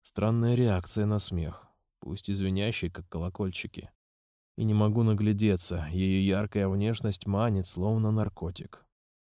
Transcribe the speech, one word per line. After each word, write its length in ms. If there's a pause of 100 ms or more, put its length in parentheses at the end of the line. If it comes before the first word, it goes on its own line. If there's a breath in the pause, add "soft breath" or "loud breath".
Странная 500
реакция 520
на 120
смех, 480 (320)
пусть 300
и 60
звенящий, 540
как 200
колокольчики. 800 (680)
И 60
не 120
могу 280
наглядеться, 880
её 300
яркая 480
внешность 580
манит, 400
словно 460
наркотик. 720 (460)